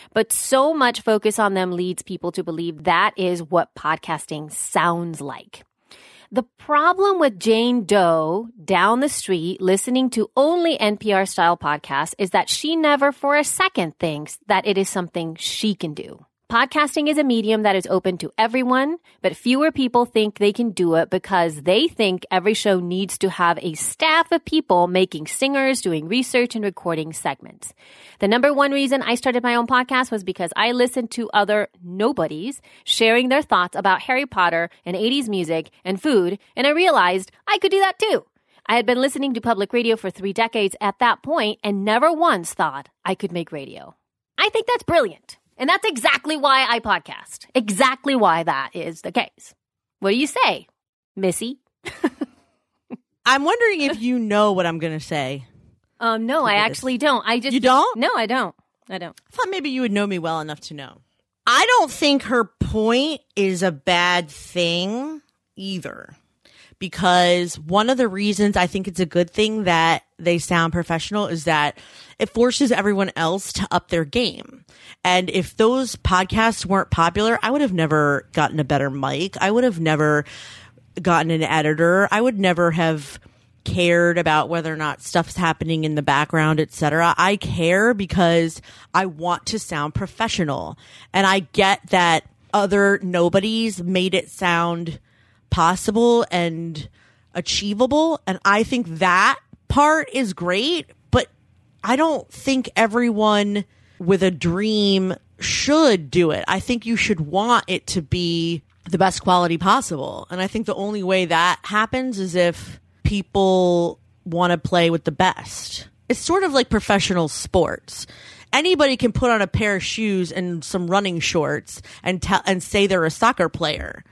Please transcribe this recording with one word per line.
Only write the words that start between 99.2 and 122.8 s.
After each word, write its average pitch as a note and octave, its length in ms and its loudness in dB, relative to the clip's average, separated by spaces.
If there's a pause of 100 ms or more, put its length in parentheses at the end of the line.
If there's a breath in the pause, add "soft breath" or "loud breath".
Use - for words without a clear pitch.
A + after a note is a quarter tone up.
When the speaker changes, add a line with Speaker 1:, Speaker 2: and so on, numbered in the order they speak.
Speaker 2:
part D4+ 460 4
is A3+ 200 -2
great, A3 540 -2 (240)
but A#3+ 160 2 (560)
I A3+ 120 2
don't D4+ 360 0
think C4 440 -2
everyone G#3 920 2 (340 soft breath)
with F3+ 240 2
a F#3 80 4
dream F#3+ 840 0 (240)
should A#3+ 720 2
do E3+ 200 2
it. F#2+ 160 -4
I F#3+ 120 0
think A#3 260 -4
you A3+ 100 0
should G3+ 240 0
want G3 480 0
it F#3 200 -4
to F#3 140 -4
be E3+ 640 -2 (260)
the F3+ 80 0
best F#3 260 0
quality F3 340 4
possible. F3+ 720 -2
And F3+ 120 -8
I F#3+ 60 -2
think A3 180 -6
the - 100 -4
only G3+ 280 -4
way F#3 220 2
that E3+ 380 2
happens A3+ 560 -2
is F#3 160 -6
if F3 440 -2 (240)
people F#3 960 0 (260)
want F3 260 0
to E3+ 60 2
play E3+ 320 2
with E3 140 -2
the D3+ 80 -2
best. - 760 -4 (220)
It's B3 100 -2
sort F#4+ 240 0
of D#4+ 100 -2
like B3+ 160 2
professional G3 580 0
sports. - 800 -4 (440 loud breath)
Anybody D4 460 2
can A#3 140 0
put B3 200 2
on G#3+ 100 2
a G3 60 0
pair G#3 280 0
of F3 80 -4
shoes F#3+ 480 -2
and F3+ 320 -6
some F3 240 -4
running F#3 320 0
shorts D3 640 -2 (220 loud breath)
and F3+ 180 -4
tell, F#3 240 2
and F#3+ 180 -2
say G3+ 240 0